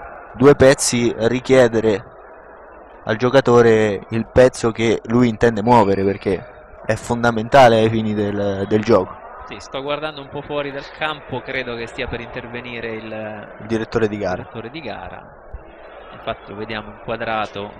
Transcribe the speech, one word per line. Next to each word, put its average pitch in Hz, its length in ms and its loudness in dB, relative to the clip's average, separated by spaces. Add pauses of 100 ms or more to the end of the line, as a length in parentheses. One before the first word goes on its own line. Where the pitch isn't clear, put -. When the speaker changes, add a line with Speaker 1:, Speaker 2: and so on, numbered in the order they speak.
(340)
Speaker 1:
due 131 200 6
pezzi, 120 600 4
richiedere 113 880 2 (1000)
al 110 140 -2
giocatore 117 960 4
il 113 200 -4
pezzo 127 400 4
che 110 360 0
lui 120 220 4
intende 113 360 0
muovere, 98 400 4
perché 98 420 -2 (380)
è 110 100 -2
fondamentale 117 840 4
ai 110 100 4
fini 110 260 -2
del, 101 540 -2
del 107 160 0
gioco. 98 340 2 (300)
Speaker 2:
Sì, 113 100 -14
sto 135 240 -12
guardando 147 380 -6
un 135 80 -16
po' 147 140 -10
fuori 143 280 -6
dal 139 260 -12
campo, 147 440 -8
credo 127 340 -8
che 117 140 -10
stia 123 180 -8
per 117 140 -8
intervenire 120 720 -12
il 110 560 -12 (120)
Speaker 1:
Il 110 60 -16
direttore 110 400 -2
di 107 120 -4
gara. 92 180 -4
Speaker 2:
direttore 117 340 -12
di 151 100 -14
gara. 95 580 -16 (720)
Infatti - 400 -12
lo 101 40 -16
vediamo 107 340 -10
inquadrato, 107 880 -8